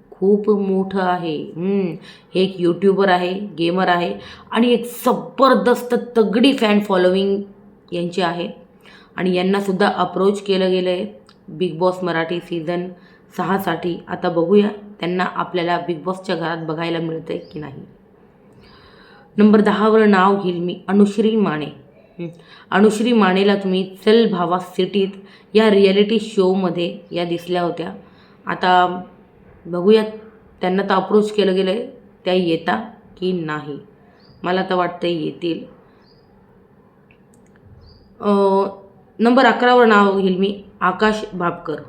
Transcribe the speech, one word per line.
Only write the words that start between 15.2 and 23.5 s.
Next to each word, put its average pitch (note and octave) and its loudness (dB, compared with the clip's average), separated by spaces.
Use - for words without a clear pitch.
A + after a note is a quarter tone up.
आपल्याला F3 -4
बिग E3+ -6
बॉसच्या F#3 -6
घरात E3 -4
बघायला E3 -4
मिळतंय D#3+ -6
की - -14
नाही. C#3+ -14
नंबर G#3 6
दहावर G#3+ 4
नाव G3+ 4
घेईल F3 -2
मी F3 -6
अनुश्री G#3 2
माने. D3+ -2
हं, E3+ -10
अनुश्री G#3+ 4
मानेला G3 4